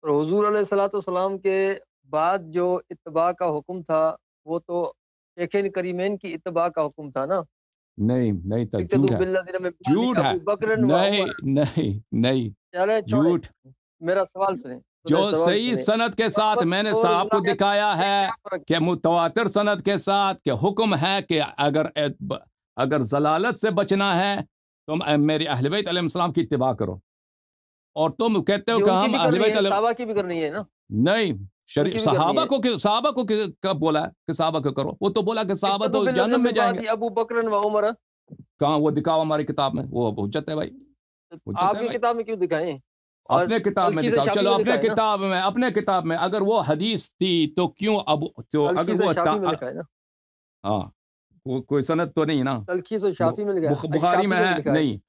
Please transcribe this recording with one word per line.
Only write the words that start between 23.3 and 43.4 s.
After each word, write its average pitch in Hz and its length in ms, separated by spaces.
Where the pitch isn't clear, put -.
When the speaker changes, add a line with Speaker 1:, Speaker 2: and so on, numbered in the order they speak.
Speaker 2:
سے 220 120
بچنا 196 480
ہے، 202 180
تم 151 400
میری 156 220
اہل 135 200
بیت 196 200
علیہ 175 140
السلام 170 300
کی 170 80
اتباع 131 320
کرو۔ 98 260
اور 156 160
تم 220 340
کہتے 202 280
ہو 226 60
Speaker 1:
یہ 202 60
Speaker 2:
کہ 202 60
Speaker 1:
ان 185 100
کی 202 40
Speaker 2:
ہم 220 60
Speaker 1:
بھی - 80
Speaker 2:
اہل 165 120
Speaker 1:
کرنی 196 140
Speaker 2:
بیت 214 80
Speaker 1:
ہے، 220 60
Speaker 2:
علیہ، 196 120
Speaker 1:
صحابہ 214 220
کی 240 120
بھی 220 100
کرنی 180 300
ہے 147 60
نا؟ 202 120
Speaker 2:
نہیں، 135 580
شریع-، 147 260
Speaker 1:
ان 226 60
کی - 0
بھی 220 60
کرنی 147 120
Speaker 2:
صحابہ 175 260
Speaker 1:
ہے۔ 320 40
Speaker 2:
کو 269 140
کہ-، 226 180
صحابہ 226 320
کو 233 160
کہ-، 214 220
کب 190 160
بولا 156 280
ہے 175 60
کہ 165 60
صحابہ 160 260
کو 139 140
کرو؟ 139 180
وہ 202 100
تو 208 120
بولا 220 200
کہ 196 120
صحابہ 196 200
Speaker 1:
اقتدوا 208 260
Speaker 2:
تو 208 40
Speaker 1:
بالذین 254 100
Speaker 2:
جہنم 240 280
میں 240 80
Speaker 1:
من 208 40
Speaker 2:
جائیں 202 200
گے۔ - 40
Speaker 1:
بعد 220 100
ابو 226 200
بکر 226 260
و 214 340
عمر۔ 208 160
Speaker 2:
کہاں 151 200
وہ 151 120
دکھاؤ 160 320
ہماری 156 220
کتاب 139 300
میں، 135 160
وہ 110 360
حجت 151 220
ہے 156 60
بھائی، 151 160
حجت - 760
Speaker 1:
آپ 190 160
Speaker 2:
ہے 208 60
Speaker 1:
کی 240 40
Speaker 2:
بھائی۔ 233 140
Speaker 1:
کتاب 233 180
میں 226 80
کیوں 220 120
دکھائیں؟ 165 420
اور 151 180